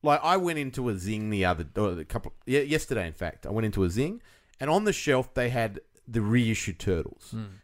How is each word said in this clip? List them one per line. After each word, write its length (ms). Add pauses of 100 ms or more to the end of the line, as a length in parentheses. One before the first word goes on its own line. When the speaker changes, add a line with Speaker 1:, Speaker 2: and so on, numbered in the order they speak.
Speaker 1:
like, 200
I 160
went 200
into 300
a 80
Zing 340
the 140
other, 220 (100)
or 240
a 40
couple, 280 (140)
ye-, 160
yesterday, 440
in 60
fact, 340
I 40
went 160
into 180
a 60
Zing, 320 (360)
and 120
on 140
the 80
shelf 420
they 160
had 300 (280)
the 140
reissued 560
Turtles. 520
Speaker 2:
Hmm. 140 (200)